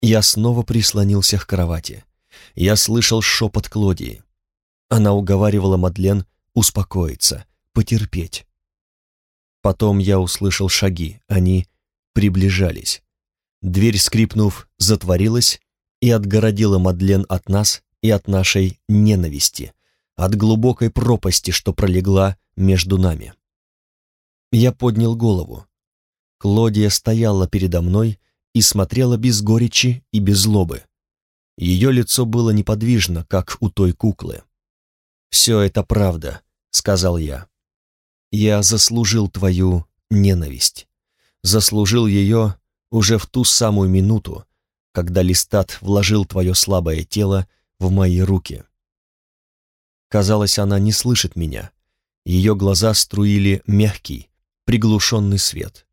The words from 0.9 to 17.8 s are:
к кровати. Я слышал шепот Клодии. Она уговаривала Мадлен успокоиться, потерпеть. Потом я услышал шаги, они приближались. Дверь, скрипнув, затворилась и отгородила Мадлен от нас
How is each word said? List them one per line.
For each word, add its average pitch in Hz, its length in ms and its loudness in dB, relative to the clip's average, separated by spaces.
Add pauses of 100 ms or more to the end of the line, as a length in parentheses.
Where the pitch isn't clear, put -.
к - 80 -16
кровати. 85 560 -4 (520)
Я 101 200 2
слышал 113 460 0
шепот - 480 -4
Клодии. 92 540 -2 (680)
Она 104 240 4
уговаривала 98 640 2
Мадлен 92 480 0 (280)
успокоиться, 92 920 -2 (280)
потерпеть. - 720 -2 (1160)
Потом 101 360 0
я 98 220 2
услышал 92 500 -2
шаги, 87 580 -4
они 92 400 0 (460)
приближались. 95 880 0 (580)
Дверь, 98 360 0
скрипнув, 107 680 0 (100)
затворилась 104 840 0 (400)
и 120 100 2
отгородила 107 680 2
Мадлен 92 520 0
от 90 200 -6
нас 101 340 -2 (180)